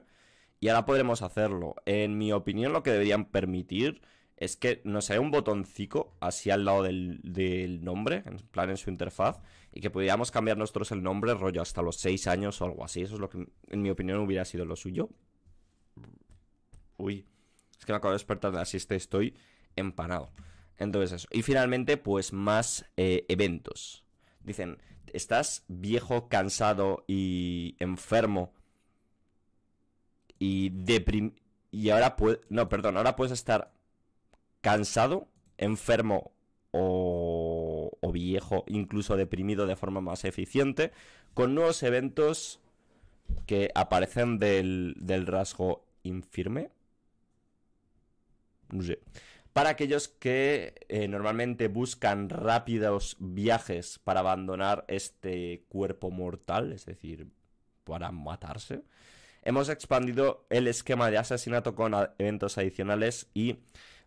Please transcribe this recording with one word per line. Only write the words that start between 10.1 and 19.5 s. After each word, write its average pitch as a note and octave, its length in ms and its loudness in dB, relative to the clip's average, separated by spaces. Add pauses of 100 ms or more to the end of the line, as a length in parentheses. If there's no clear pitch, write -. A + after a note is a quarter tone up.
cambiar A2 260 2
nosotros G#2+ 340 -4
el G2 120 -4
nombre, G2+ 300 0
rollo, F#2 280 0
hasta E2+ 200 -4
los E2+ 160 -2
seis F#2+ 300 0
años G2 340 0
o F2 40 0
algo - 200 -6
así. F2 160 -6
Eso G2+ 140 -6
es G#2 40 -8
lo G2 100 -6
que, F2+ 180 -10 (200)
en G#2 140 -4
mi G2+ 80 0
opinión, F#2+ 300 -2
hubiera F#2+ 260 0
sido F2 180 -6
lo D#2+ 120 -6
suyo. F#2+ 340 -4 (1900)
Uy, G2 300 -6 (500)
es - 80 -20
que A3 60 -4
me G#3 60 2
acabo G3+ 140 2
de G3 40 4
despertar G3+ 360 -2
de F#2 60 -2
la F2+ 80 -2
siesta - 280 -6
y F#2+ 40 2
estoy - 380 -2 (400)